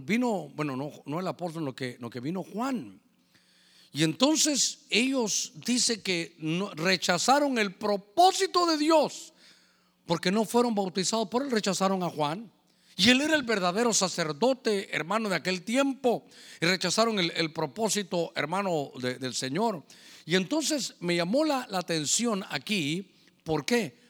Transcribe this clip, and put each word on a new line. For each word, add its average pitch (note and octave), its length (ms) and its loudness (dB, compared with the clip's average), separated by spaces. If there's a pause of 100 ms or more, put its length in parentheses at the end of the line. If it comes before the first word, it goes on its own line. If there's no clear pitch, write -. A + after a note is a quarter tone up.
vino, G3 540 -2
bueno, D3 180 -4
no, C#3 160 -6 (160)
no D3 140 -4
el F#3 80 -6
apóstol, E3 360 -8
lo C3 100 -6
que, B2 260 -8
lo A#2+ 100 -10
que B2 100 -10
vino E3 220 -6
Juan. F#3+ 580 -6 (920)
Y C#3 100 0
entonces C4 880 2
ellos, A#3+ 640 0
dice A3 480 -2
que E3+ 360 -4
no, E3+ 360 -4
rechazaron F#3+ 840 2
el G3+ 160 0
propósito F4 920 2
de E4 100 2
Dios, D4+ 560 2 (760)
porque E3+ 260 0
no A3 120 0
fueron A#3+ 300 2
bautizados G3 540 -2
por B3 160 -2
él, C#4+ 80 -6
rechazaron F#3+ 500 0
a E3+ 80 -2
Juan. D3+ 400 -4 (460)
Y F#3 120 6
él B3+ 140 6
era D#4 120 4
el D4 100 2
verdadero G#3 500 2
sacerdote, G3 1000 0
hermano, G3 340 -2
de F#3 80 0
aquel F3+ 260 -2
tiempo. B3+ 640 0 (340)
Y D#3+ 60 2
rechazaron F#3+ 520 2
el, F3+ 160 2
el E3 180 0
propósito, F3 840 -2
hermano, D#3+ 560 -2 (100)
de, B2 140 -2
del B2 200 -6
Señor. F#3+ 500 -2 (420)
Y D#3 80 0
entonces A#3+ 640 0
me F3 160 0
llamó F#3+ 280 2
la, C#4 260 -2
la F#3 80 -4
atención F#3 720 -2
aquí. D#3+ 600 -4 (320)
¿Por D#3 220 -2
qué? A3+ 320 -2 (140)